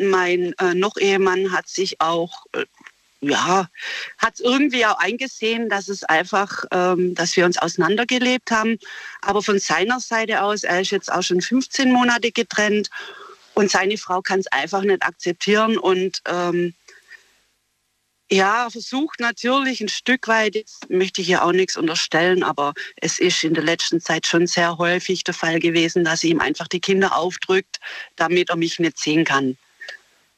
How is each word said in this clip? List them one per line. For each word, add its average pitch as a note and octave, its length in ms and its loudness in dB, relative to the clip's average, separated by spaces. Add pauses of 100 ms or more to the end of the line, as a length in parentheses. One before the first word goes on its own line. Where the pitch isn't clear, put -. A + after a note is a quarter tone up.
mein, F3+ 560 2
äh, F3+ 160 2
Noch-Ehemann F#3+ 760 2
hat D#3+ 160 -4
sich - 340 -4
auch, E3+ 520 -2
äh, C3 120 -4 (560)
ja, E3+ 460 2 (500)
hat's - 220 -2
irgendwie B3+ 460 2
auch G#3+ 140 2
eingesehen, A3+ 720 -2
dass G3 180 -2
es G3 160 -8
einfach, F3+ 680 0
ähm, F3+ 440 2
dass E3 200 -2
wir F3+ 100 4
uns F3 120 2
auseinandergelebt A#3 920 0
haben. A3+ 260 0 (440)
Aber G3+ 220 0
von G3 160 2
seiner F#3+ 400 0
Seite A3+ 440 -2
aus, G#3 200 -2
er F3 180 0
ist F#3+ 100 -2
jetzt G3 200 -4
auch F3 120 0
schon F3+ 180 0
fünfzehn B3+ 500 0
Monate A#3+ 400 2
getrennt G#3 580 0 (640)
und G3+ 180 2
seine G3 260 0
Frau F#3 240 -2
kann's F#3+ 260 -2
einfach E3 340 -2
nicht G3 220 2
akzeptieren G#3 720 0
und, F#3 480 0
ähm, F3 480 0 (1600)
ja, G#3 400 2
versucht B3+ 500 -6
natürlich B3 640 -2
ein G#3 80 -6
Stück - 380 -2
weit, A3 280 2
jetzt - 340 -10
möchte F#3 320 0
ich E3+ 60 -4
hier F3+ 160 4
auch F3 100 2
nichts F#3 240 0
unterstellen, E3+ 680 0
aber C#3+ 300 -2 (240)
es - 220 -4
ist F3 240 2
in E3 100 0
der D#3+ 100 0
letzten E3+ 380 0
Zeit D#3+ 260 -2
schon E3+ 200 2
sehr E3+ 300 0
häufig F3 460 0
der F3 100 -4
Fall E3 260 -2
gewesen, E3+ 440 2
dass E3 180 0
sie E3 80 2
ihm E3 120 4
einfach D3+ 260 0
die F3+ 140 -4
Kinder F#3+ 340 2
aufdrückt, F#3 640 -2 (380)
damit F3 320 2
er F3 80 0
mich E3 220 -2
nicht E3 200 0
sehen D3+ 240 2
kann. C#3 340 0 (800)